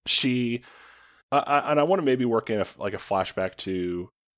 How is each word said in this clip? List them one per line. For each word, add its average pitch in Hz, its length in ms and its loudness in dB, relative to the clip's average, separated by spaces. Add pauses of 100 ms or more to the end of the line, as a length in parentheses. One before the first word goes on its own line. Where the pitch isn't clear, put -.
she, 123 560 2 (680)
I, 139 60 4
I, 143 340 0
and 147 80 2
I - 20 4
wanna 180 200 2
maybe 131 220 2
work 113 240 0
in 107 100 0
a - 40 2
f-, - 160 -8
like, 101 160 -6
a 95 40 -6
flashback 95 580 -2
to, 90 520 -4 (300)